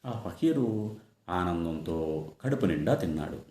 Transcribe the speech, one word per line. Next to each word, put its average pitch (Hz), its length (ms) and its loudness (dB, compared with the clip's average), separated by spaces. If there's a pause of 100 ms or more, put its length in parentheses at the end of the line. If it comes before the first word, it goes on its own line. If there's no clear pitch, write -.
ఆ 117 220 -6
ఫకీరు 107 680 2 (320)
ఆనందంతో 82 1000 0 (100)
కడుపు 131 260 2
నిండా 80 280 4
తిన్నాడు. 78 440 -2 (120)